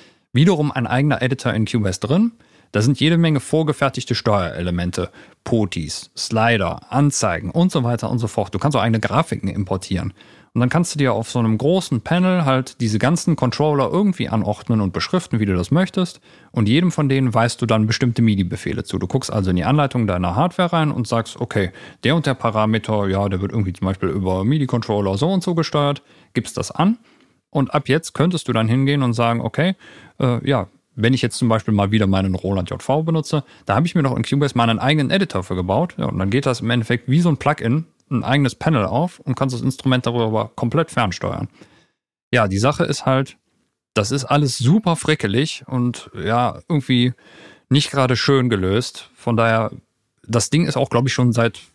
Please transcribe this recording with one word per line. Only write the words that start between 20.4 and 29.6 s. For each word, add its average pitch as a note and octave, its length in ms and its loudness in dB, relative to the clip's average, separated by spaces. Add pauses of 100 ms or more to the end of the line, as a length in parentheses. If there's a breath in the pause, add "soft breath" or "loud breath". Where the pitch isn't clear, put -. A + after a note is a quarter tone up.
rein D#3+ 200 0
und A#2 160 -4
sagst, A#2 320 -2
okay, G2+ 300 -2 (340 loud breath)
der C3 100 2
und E3 120 0
der C3+ 80 0
Parameter, A2 720 0
ja, G2 200 0
der F#2+ 120 -2
wird G2 120 -4
irgendwie G2+ 200 -2
zum F#2 140 -4
Beispiel F#2+ 220 -2
über F#2 360 -2
midi-Controller A2+ 720 0
so D3+ 120 0
und F#3 140 0
so F3 140 -2
gesteuert, D3 460 -2 (320 soft breath)
gibst - 220 -4
das A2+ 140 -6
an. G3+ 280 2 (520 soft breath)
Und C#3 240 -2
ab C#3+ 140 -2
jetzt D3+ 260 0
könntest E3+ 320 0
du B2 60 -2
dann A2+ 160 2
hingehen C3+ 340 2
und A#2+ 100 0
sagen, A#2 280 0
okay, F3 340 -2 (460 loud breath)